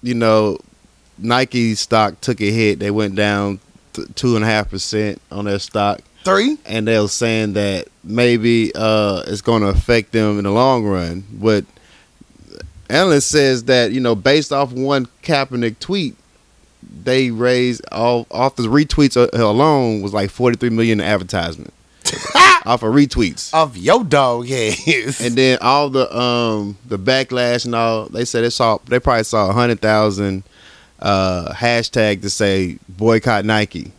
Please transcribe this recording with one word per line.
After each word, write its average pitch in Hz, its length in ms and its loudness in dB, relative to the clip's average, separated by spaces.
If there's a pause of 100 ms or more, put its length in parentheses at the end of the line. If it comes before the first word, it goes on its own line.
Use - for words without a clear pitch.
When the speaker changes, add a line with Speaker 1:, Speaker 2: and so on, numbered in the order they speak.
Speaker 1:
you 120 140 -4
know, 110 420 2 (600)
Nike 117 580 0
stock 107 440 0
took 113 220 -4
a 104 100 0
hit. 110 280 2
They 101 120 -4
went 104 240 -2
down 101 440 -2 (340)
th-, - 220 -12
two 123 200 0
and 107 80 0
a 110 40 0
half 107 240 0
percent 104 500 -4 (100)
on 101 140 -8
their 101 140 -2
stock. 101 420 -4 (220)
Speaker 2:
Three? 214 420 0
Speaker 1:
And 110 220 -4
they 113 120 2
were 104 80 0
saying 110 460 -2
that 98 340 -4 (160)
maybe, 117 680 2
uh, 107 540 0
it's 107 140 -8
gonna 110 260 0
affect 110 440 0
them 107 280 0
in 101 60 -4
the 101 60 0
long 123 320 2
run. 92 480 -4
But 104 340 0 (1200)
analyst 156 400 2
says 131 360 2
that, 123 260 2
you 127 80 -2
know, 120 160 2
based 139 360 2
off 139 200 0
one 131 360 -2 (160)
Kaepernick 127 560 -2
tweet, 180 360 -4 (880)
they 131 260 2
raised 123 520 0 (100)
all, 117 400 0
off 127 240 0
the 123 80 -4
retweets 143 540 2
a-, 120 260 2
alone 120 580 2
was, 98 120 -8
like, 101 180 -2
forty-three 123 380 0
million 113 300 2
in 80 60 -4
advertisement. 90 680 -4 (320)
Speaker 2:
<laughs> - 300 -8 (320)
Speaker 1:
Off 120 140 0
of 113 140 0
retweets. 123 580 0
Speaker 2:
Of 151 240 0
your 170 260 2
dog 127 460 0
ass. 123 720 -2
Speaker 1:
And 120 140 -2
then 131 260 4
all 139 280 2
the, 131 260 -2
um, 113 680 -2
the 117 120 -6
backlash 123 680 0
and 120 100 -4
all, 113 320 -2
they 120 180 -6
said 117 180 -2
they 120 60 2
saw, 113 380 0
they 123 120 0
probably 117 240 0
saw 104 260 0
a 98 40 0
hundred 120 280 0
thousand, 101 640 0 (560)
uh, 92 540 -2
hashtag 113 720 0
to 101 60 -6
say 95 500 -2 (100)
boycott 110 560 0
Nike 107 540 -2